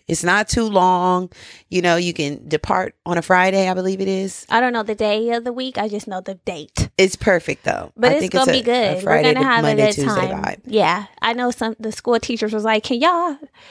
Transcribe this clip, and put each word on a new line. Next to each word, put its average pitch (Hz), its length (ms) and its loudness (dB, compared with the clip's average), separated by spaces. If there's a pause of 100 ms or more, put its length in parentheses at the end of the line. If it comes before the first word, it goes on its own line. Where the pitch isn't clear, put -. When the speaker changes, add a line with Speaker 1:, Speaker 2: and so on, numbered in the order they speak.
Speaker 1:
It's 165 160 -4
not 202 240 2
too 233 160 0
long. 180 640 2 (380)
You 180 120 -2
know, 175 140 2
you 175 180 0
can 147 360 -6
depart 185 480 -2 (100)
on 170 120 -2
a 170 40 -2
Friday, 190 460 4
I 185 60 -2
believe 185 260 -2
it 190 80 -2
is. 190 420 -6
Speaker 2:
I 226 100 4
don't 247 120 0
know 226 100 -4
the 208 140 -6
day 214 340 -2
of 233 140 -2
the 247 80 -6
week. 254 260 -8
I 208 100 -4
just 208 200 -8
know 185 120 -8
the 190 140 -12
date. - 540 -6 (100)
Speaker 1:
It's 190 160 4
perfect, - 500 0
though. - 320 -4
Speaker 2:
But 240 140 4
Speaker 1:
I - 40 4
Speaker 2:
it's 302 80 2
Speaker 1:
think - 100 -4
Speaker 2:
gonna 262 180 2
Speaker 1:
it's 269 80 2
a, - 20 2
Speaker 2:
be 220 40 -8
good. 233 340 0
Speaker 1:
a - 20 -8
Friday 247 280 2
Speaker 2:
We're 254 60 4
gonna 262 120 2
Speaker 1:
to 254 60 2
Speaker 2:
have 233 100 4
Speaker 1:
Monday, 220 200 2
Speaker 2:
a 214 40 6
good 208 80 2
Speaker 1:
Tuesday - 380 0
Speaker 2:
time. - 100 -6
Speaker 1:
vibe. - 240 -6
Speaker 2:
Yeah. 196 380 2 (180)
I 233 120 0
know 247 180 -2
some, 226 260 -6
the 220 140 -8
school 233 260 0
teachers 220 340 -4
was 214 120 -2
like, 220 180 2
"Can 240 180 -2
y'all?" 339 360 0 (340)